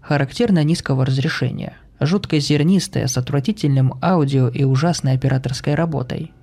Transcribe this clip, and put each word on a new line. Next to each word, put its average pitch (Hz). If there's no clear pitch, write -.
характерно 156
низкого 147
разрешения, 131
жутко 165
зернистое, 147
с -
отвратительным 135
аудио 139
и 123
ужасной 135
операторской 131
работой. 156